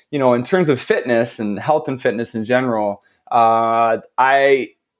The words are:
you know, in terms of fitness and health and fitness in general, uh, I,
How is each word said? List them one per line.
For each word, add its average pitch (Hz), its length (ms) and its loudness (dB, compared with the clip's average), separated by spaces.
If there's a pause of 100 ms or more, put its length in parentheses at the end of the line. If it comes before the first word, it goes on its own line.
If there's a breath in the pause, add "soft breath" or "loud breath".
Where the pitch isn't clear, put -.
(100)
you 151 80 -4
know, 127 160 2
in 120 80 0
terms 180 260 0
of 131 120 0
fitness 120 580 -2
and 104 220 -6
health 156 260 -2
and 131 160 -8
fitness 117 320 -4
in 110 80 -6
general, 110 640 -2 (260)
uh, 113 680 2 (200)
I, 135 520 2 (300)